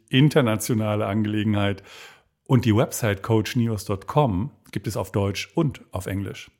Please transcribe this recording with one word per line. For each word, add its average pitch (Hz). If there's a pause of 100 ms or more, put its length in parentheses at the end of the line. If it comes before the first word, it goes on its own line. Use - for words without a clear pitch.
internationale 110
Angelegenheit. 104 (640)
Und 127
die 107
Website 107
coach 110
neos 113
dot 98
com 127 (200)
gibt -
es 110
auf 104
Deutsch 101
und 160
auf 95
Englisch. 98